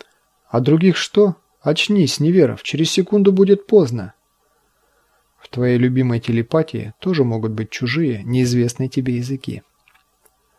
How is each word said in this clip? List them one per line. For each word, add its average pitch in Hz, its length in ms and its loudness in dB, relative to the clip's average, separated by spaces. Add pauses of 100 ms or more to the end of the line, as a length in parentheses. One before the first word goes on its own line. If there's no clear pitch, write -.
(500)
«О 117 100 0
других 160 380 2
что? 202 380 0 (260)
Очнись, 156 580 0
Неверов, 147 440 2
через 151 260 -2
секунду 196 420 2
будет 196 360 2
поздно». 120 480 2 (1200)
«В - 100 -20
твоей 123 280 0
любимой 127 420 0
телепатии 117 800 -2
тоже 165 240 -2
могут 113 280 -4
быть 110 180 -8
чужие, 123 540 -4
неизвестные 123 680 -2
тебе 127 280 -4
языки». 131 440 -8 (960)